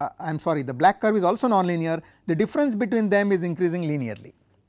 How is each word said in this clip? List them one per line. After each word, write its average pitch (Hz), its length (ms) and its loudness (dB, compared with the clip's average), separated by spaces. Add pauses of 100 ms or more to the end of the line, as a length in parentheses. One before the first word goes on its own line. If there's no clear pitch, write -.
uh, 143 80 -6 (100)
I 160 100 -8
am 156 100 -4
sorry, 156 220 -2
the 131 120 -6
black 170 260 4
curve 220 160 2
is 202 80 0
also 226 240 2
nonlinear, 170 540 0 (260)
the 170 80 0
difference 220 400 0
between 214 340 0
them 202 220 2
is 180 120 0
increasing 175 400 -2
linearly. 127 500 -6 (360)